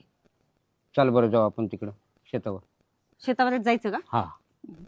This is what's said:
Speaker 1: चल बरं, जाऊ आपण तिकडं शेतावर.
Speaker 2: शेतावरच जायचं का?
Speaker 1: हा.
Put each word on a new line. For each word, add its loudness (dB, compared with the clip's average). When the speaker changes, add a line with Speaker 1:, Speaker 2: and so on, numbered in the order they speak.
Speaker 1:
चल 6
बरं, 4
जाऊ 4
आपण -2
तिकडं -10
शेतावर. -6
Speaker 2:
शेतावरच 0
जायचं 0
का? -6
Speaker 1:
हा. -2